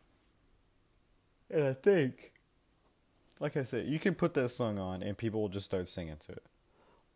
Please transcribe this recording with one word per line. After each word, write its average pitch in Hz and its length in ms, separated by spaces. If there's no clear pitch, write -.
And 156 160
I 135 80
think, 147 580
like 147 160
I 147 60
said, 117 240
you 151 140
can 185 160
put - 180
that 127 160
song 107 300
on 92 240
and 98 120
people 110 240
will 107 100
just 98 180
start 92 200
singing 78 380
to - 60
it, - 120